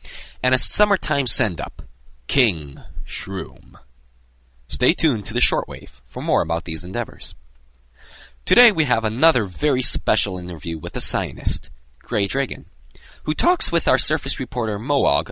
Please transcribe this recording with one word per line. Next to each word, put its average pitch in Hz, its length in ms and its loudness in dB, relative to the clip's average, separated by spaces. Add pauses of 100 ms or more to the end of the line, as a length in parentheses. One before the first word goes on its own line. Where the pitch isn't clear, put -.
(420)
and 127 100 2
a 127 60 4
summertime 151 720 2
send-up, 90 540 -2 (440)
King 76 540 0 (260)
Shroom. 85 720 -8 (880)
Stay 131 260 2
tuned 117 340 0
to 107 80 -8
the 120 40 -2
Shortwave - 680 -2
for 131 140 -8
more 143 200 2
about 80 220 -2
these 80 180 -6
endeavors. 98 540 -6 (1080)
Today 220 280 6
we 160 120 0
have 117 200 2
another 123 400 4
very 127 380 0
special - 560 0
interview 85 380 -6
with 82 200 -6
a 120 40 0
scientist, - 720 0 (320)
Gray 101 240 0
Dragon, 131 380 -4 (580)
who 156 120 -2
talks 339 360 2
with 165 160 0
our 131 120 4
surface - 420 -2
reporter 110 400 -2
Moog 95 520 2